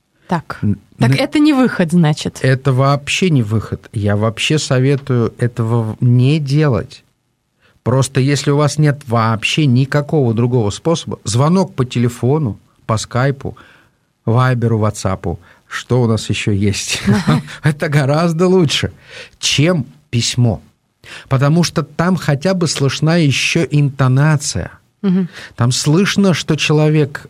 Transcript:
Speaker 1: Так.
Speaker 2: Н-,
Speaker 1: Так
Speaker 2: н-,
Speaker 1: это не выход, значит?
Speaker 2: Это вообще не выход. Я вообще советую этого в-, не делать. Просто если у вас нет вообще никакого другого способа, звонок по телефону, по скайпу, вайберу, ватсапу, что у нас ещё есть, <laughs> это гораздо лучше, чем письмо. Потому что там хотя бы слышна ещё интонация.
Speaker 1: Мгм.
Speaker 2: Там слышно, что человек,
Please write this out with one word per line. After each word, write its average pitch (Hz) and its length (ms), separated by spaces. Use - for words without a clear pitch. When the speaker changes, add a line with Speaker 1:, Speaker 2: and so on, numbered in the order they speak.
Speaker 1:
Так. - 360
Speaker 2:
Н-, 104 140
Speaker 1:
Так 131 140
Speaker 2:
н-, 135 60
Speaker 1:
это 269 220
не 302 140
выход, 214 380
значит? 160 500
Speaker 2:
Это 135 300
вообще 139 580
не 139 140
выход. 104 480
Я 104 240
вообще 113 440
советую 131 800
этого 117 460
в-, 110 160
не 127 400
делать. 143 640
Просто 131 380
если 139 300
у 143 60
вас 147 200
нет 147 300
вообще 113 580
никакого 139 680
другого 120 360
способа, - 560
звонок 151 500
по 131 100
телефону, 123 720
по 110 120
скайпу, 135 600
вайберу, 117 520
ватсапу, 95 600
что - 340
у 120 60
нас 110 220
ещё 110 220
есть, 98 500
<laughs> - 300
это 156 260
гораздо 156 580
лучше, 180 440
чем 156 460
письмо. 117 520
Потому 143 360
что - 200
там 175 320
хотя 151 380
бы 175 140
слышна 151 500
ещё 160 520
интонация. 139 1000
Speaker 1:
Мгм. 185 260
Speaker 2:
Там 120 160
слышно, 180 640
что - 200
человек, 151 760